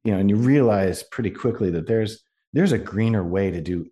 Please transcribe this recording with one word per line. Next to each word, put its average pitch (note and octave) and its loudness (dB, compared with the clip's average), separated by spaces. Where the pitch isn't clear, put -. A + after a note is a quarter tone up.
you A2+ 0
know, G2 0
and G2 2
you G2+ 4
realize A2 2
pretty A2 -6
quickly A2 -2
that E2 -4
there's, A2 -2
there's E3+ 2
a A#2 2
greener G#2 0
way F#2+ -2
to F2 -4
do E2+ -4